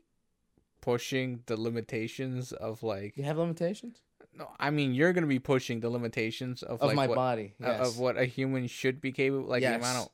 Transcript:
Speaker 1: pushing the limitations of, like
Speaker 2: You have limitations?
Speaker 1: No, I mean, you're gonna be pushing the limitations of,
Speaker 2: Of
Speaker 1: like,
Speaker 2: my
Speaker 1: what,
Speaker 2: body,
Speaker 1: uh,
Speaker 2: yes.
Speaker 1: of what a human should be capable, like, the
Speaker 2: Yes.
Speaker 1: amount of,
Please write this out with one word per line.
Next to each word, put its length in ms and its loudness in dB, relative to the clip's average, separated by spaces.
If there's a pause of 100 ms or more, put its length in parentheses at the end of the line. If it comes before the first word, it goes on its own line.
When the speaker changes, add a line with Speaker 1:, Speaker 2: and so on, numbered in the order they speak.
(800)
Speaker 1:
pushing 640 -2
the 140 -4
limitations 920 -4
of, 320 -8
like 340 -4
Speaker 2:
You 60 -4
have 140 0
limitations? 600 -2 (360)
Speaker 1:
No, 140 -12 (100)
I 120 0
mean, 240 2
you're 180 6
gonna 140 2
be 120 4
pushing 400 0
the 100 -2
limitations 720 -4
of, 180 -4
Speaker 2:
Of 60 4
Speaker 1:
like, 80 4
Speaker 2:
my 120 4
Speaker 1:
what, 80 2
Speaker 2:
body, 380 0 (100)
Speaker 1:
uh, 40 0
Speaker 2:
yes. 200 2
Speaker 1:
of 120 -2
what 180 2
a 80 4
human 420 0
should 320 0
be 120 -4
capable, 360 0
like, 140 2
the 80 4
Speaker 2:
Yes. 100 0
Speaker 1:
amount 280 0
of, 60 -18